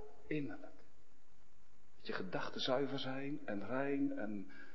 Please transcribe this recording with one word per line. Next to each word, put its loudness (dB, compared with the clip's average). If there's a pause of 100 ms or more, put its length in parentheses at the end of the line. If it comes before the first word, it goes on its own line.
(280)
innerlijk. -2 (1200)
Dat -2
je 0
gedachten 2
zuiver 4
zijn 0
en 0
rein 2
en 0 (240)